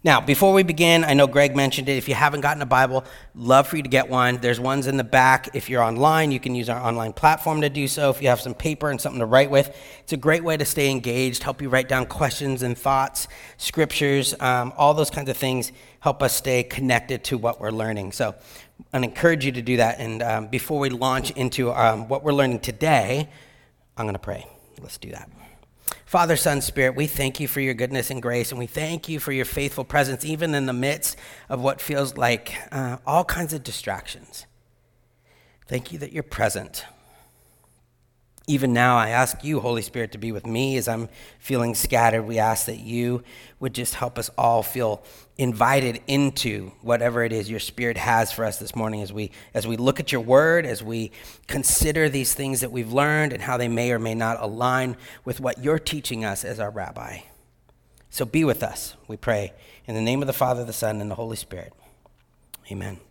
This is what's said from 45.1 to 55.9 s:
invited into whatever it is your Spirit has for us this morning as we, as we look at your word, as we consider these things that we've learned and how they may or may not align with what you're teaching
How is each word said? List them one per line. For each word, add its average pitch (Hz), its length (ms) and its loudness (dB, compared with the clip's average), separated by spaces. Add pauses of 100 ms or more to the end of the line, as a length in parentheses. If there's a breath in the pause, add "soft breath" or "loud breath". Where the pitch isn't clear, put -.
invited 123 680 2
into 131 640 0 (100)
whatever 117 400 0
it 113 100 0
is 107 160 -4
your 110 120 -6
Spirit 120 360 -6
has 113 360 2
for 117 120 -4
us 107 140 -6
this - 160 -12
morning 107 280 -4
as 98 100 -10
we, 104 180 -8 (240 loud breath)
as 110 140 -2
we 113 80 -2
look 131 240 0
at 156 100 -6
your 131 100 -2
word, 151 460 4
as 117 160 -6
we 113 300 -6 (340 loud breath)
consider 151 600 2
these 135 260 0
things 135 260 -2
that 120 120 -6
we've 117 200 -4
learned 147 400 2
and 110 100 -8
how 127 140 -2
they 120 120 0
may 117 240 0
or 117 80 0
may 113 140 -4
not 113 260 -2
align 123 560 -2 (280 loud breath)
with 123 140 -6
what 131 240 -4
you're 151 160 0
teaching 139 460 -6